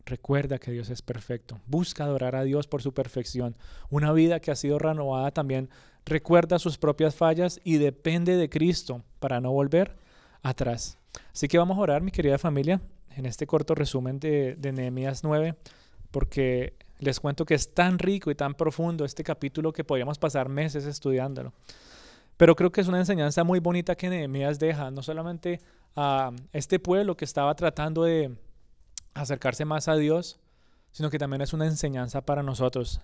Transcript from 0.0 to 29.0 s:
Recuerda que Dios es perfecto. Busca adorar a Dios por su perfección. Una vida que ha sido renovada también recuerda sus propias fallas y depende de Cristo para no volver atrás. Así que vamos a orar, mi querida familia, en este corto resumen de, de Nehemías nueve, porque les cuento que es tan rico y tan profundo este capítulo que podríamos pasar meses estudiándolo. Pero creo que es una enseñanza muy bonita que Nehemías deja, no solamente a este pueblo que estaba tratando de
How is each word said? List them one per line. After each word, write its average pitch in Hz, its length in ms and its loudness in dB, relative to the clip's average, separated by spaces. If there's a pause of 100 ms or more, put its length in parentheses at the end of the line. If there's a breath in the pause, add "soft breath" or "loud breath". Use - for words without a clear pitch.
Recuerda 139 540 -2
que 123 140 -8
Dios 120 180 -8
es 120 120 -8
perfecto. 117 640 -8
Busca 156 360 -2
adorar 131 320 0
a 131 80 0
Dios 139 240 0
por 135 160 -4
su 139 100 -4
perfección. 123 640 -4 (340 loud breath)
Una 151 220 2
vida 160 280 6
que - 100 -4
ha 139 60 0
sido 147 240 0
renovada 139 500 0
también 131 380 -2 (360 soft breath)
recuerda 165 540 4
sus 160 200 -2
propias 151 360 2
fallas 165 480 2
y 160 160 2
depende 165 580 2
de 170 120 2
Cristo 151 540 0 (180)
para 127 200 0
no 127 120 -2
volver 139 440 2 (460 soft breath)
atrás. 123 560 -4 (340 loud breath)
Así - 140 -4
que 151 120 4
vamos 185 200 4
a 208 40 2
orar, 156 200 2
mi 190 80 -4
querida 143 280 2
familia, 160 420 0 (300)
en 131 160 -10
este 123 200 -6
corto 156 300 2
resumen 139 420 -2
de, 143 380 0
de 139 160 -6
Nehemías 131 500 -4
nueve, 156 320 0 (560 loud breath)
porque 131 640 0 (240)
les 135 220 -2
cuento 147 240 -2
que 156 100 4
es - 180 0
tan 180 280 4
rico 185 320 0
y - 20 0
tan 143 200 -4
profundo 165 500 -2
este 139 180 -8
capítulo 156 500 -4
que 156 120 -4
podríamos 139 340 -2
pasar 135 300 0
meses 143 380 -4
estudiándolo. 131 680 -4 (840 loud breath)
Pero 165 200 10
creo 175 160 4
que - 80 0
es 180 80 2
una 180 100 2
enseñanza 170 460 2
muy 180 160 2
bonita 175 340 0
que 180 160 -4
Nehemías 143 480 -2
deja, 147 320 0
no 135 120 -10
solamente 165 580 -6 (340 soft breath)
a 135 380 0 (200)
este 160 280 0
pueblo 185 360 2
que 147 100 -8
estaba 143 280 0
tratando 156 480 -2
de 156 320 2 (800)